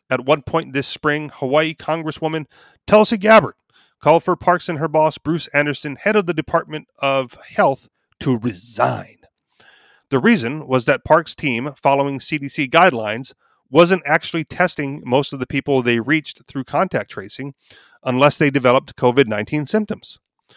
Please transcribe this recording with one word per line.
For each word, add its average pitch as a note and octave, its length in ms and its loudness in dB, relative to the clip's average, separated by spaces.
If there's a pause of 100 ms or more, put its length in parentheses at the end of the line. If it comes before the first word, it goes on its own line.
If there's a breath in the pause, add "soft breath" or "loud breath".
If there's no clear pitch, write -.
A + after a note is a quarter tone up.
(100)
At B2+ 140 -2
one C#3+ 180 2
point D#3 300 -6
this C3+ 140 -2
spring, D3+ 480 -4
Hawaii D#3 400 0
Congresswoman D#3 720 -6 (400 soft breath)
Tulsi G#3+ 300 6
Gabbard G3+ 380 4 (460 soft breath)
called D#3 220 4
for F3+ 140 0
Parks - 320 -2
and E3 100 -4
her D#3 100 -4
boss, D#3 300 0
Bruce D#3 300 -4
Anderson, D3 480 -2
head G#3+ 200 0
of G3+ 100 0
the E3+ 80 -4
Department D#3 520 -4 (120)
of C3+ 400 -2 (100)
Health, D3+ 400 0 (320)
to B2+ 180 0
resign. A#2+ 800 -4 (920 soft breath)
The C3 100 2
reason D3 480 0
was F#3+ 160 0
that C#3 200 0
Parks' D#3+ 300 2
team, C3 400 -4
following C#3 460 0
C D#3 180 -6
D C#3 100 -8
C C3+ 200 -4
guidelines, B2 640 0 (360)
wasn't F3 380 4
actually D#3+ 380 -2
testing D3 600 -4
most C3 280 0
of C#3 80 -10
the B2+ 60 -6
people C3+ 360 -2
they A#2+ 160 2
reached C#3+ 480 -4
through C3+ 180 -8
contact D3+ 460 -4
tracing A2+ 440 -12 (500 soft breath)
unless C3 340 2
they D3 120 2
developed C3 460 0
covid B2+ 300 4
nineteen A2 400 -4
symptoms. - 520 -6 (380 soft breath)